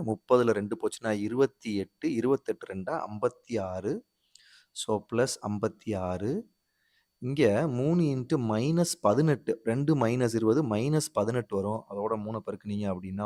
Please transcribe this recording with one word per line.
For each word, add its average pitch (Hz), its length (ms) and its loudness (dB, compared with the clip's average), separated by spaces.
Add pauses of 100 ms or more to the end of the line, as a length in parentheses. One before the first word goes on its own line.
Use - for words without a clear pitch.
முப்பதுல 117 540 2
ரெண்டு 101 240 -4
போச்சுன்னா 110 380 -4
இருபத்தி 120 560 0
எட்டு, 98 380 -4
இருபத்தெட்டு 117 580 -2
ரெண்டா 95 240 -6 (120)
ஐம்பத்தி 107 540 -6
ஆறு. 92 320 -4 (840)
So, 107 220 -2 (140)
பிளஸ் 123 240 0 (140)
ஐம்பத்தி 104 480 -4
ஆறு. 92 340 -2 (880)
இங்க 139 220 0 (240)
மூணு 147 340 2 (140)
into 131 240 0 (120)
மைனஸ் 156 500 2
பதினெட்டு, 127 520 2 (100)
ரெண்டு 143 320 2
minus 120 400 2
இருபது 113 280 4 (100)
மைனஸ் 143 400 0
பதினெட்டு 113 420 0
வரும். 104 340 -2
அதோட 104 280 -4
மூணை 107 280 -6
பெருக்குனீங்க 104 460 -6
அப்படின்னா, 95 340 -6